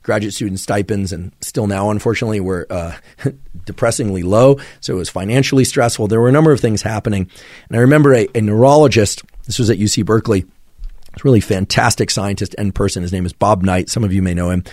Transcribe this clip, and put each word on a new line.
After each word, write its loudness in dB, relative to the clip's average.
Graduate -2
student -6
stipends, -4
and -12
still -4
now, -2
unfortunately, -2
were, -4
uh, -8
<laughs> -2
depressingly -2
low. 4
So -6
it -4
was -8
financially 0
stressful. -2
There 2
were 4
a 4
number 6
of 2
things -2
happening. -4
And -8
I 2
remember 6
a, 2
a 0
neurologist, 4
this -6
was 0
at 2
U 0
C -2
Berkeley, 0
a -16
really 6
fantastic 0
scientist -4
and -4
person. -2
His -6
name -2
is -6
Bob 0
Knight. 0
Some -2
of -2
you 0
may 0
know -2
him. -2